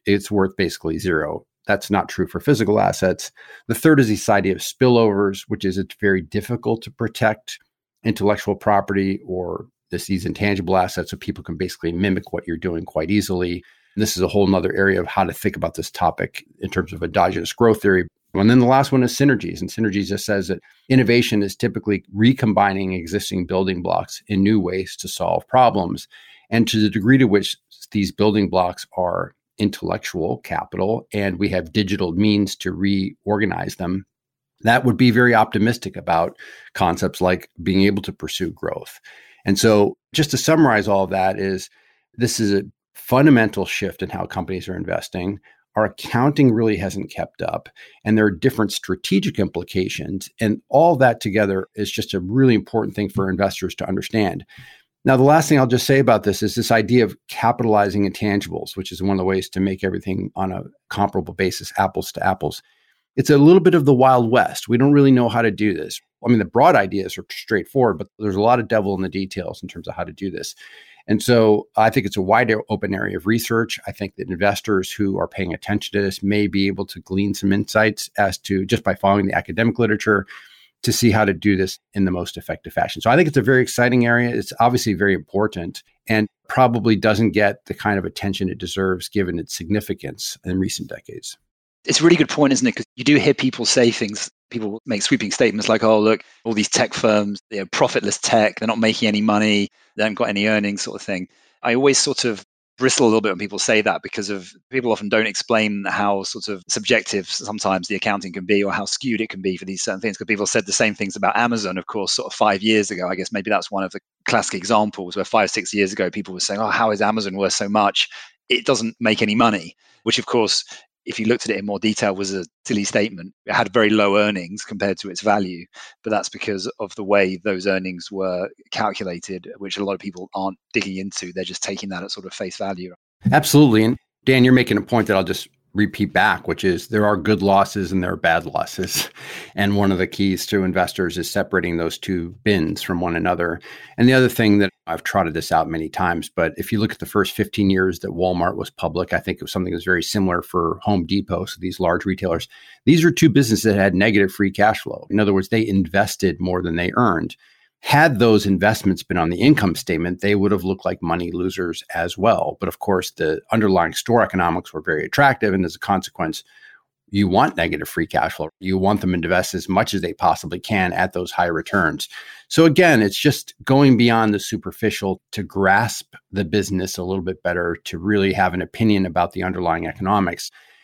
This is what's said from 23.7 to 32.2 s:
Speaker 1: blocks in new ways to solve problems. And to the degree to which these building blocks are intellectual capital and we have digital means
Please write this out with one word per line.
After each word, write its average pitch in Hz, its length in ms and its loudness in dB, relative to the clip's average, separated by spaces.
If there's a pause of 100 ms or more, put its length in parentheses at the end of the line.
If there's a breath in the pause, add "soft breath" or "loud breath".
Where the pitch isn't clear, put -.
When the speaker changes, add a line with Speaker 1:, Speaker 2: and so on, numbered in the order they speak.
Speaker 1:
blocks 87 440 -4
in 98 160 0
new 107 160 4
ways 92 380 -4
to - 100 -14
solve 85 400 -4
problems. 117 640 2 (420 soft breath)
And 113 180 2
to 110 120 0
the 107 100 2
degree 117 280 4
to 131 80 4
which 98 300 0 (360)
these 98 180 0
building 104 380 2
blocks 90 360 -2 (120)
are 90 360 -4 (260)
intellectual 87 800 -4
capital 92 720 -4
and 98 260 -2
we 98 120 0
have 87 240 -4
digital 98 380 -2
means 104 440 2